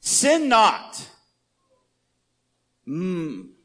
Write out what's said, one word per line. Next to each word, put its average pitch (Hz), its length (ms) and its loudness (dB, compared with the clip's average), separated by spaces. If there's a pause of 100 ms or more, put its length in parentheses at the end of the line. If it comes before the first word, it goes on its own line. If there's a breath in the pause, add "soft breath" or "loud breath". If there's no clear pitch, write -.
Sin 302 480 0
not. 220 600 2 (1700)
Hmm. 160 580 -8 (220)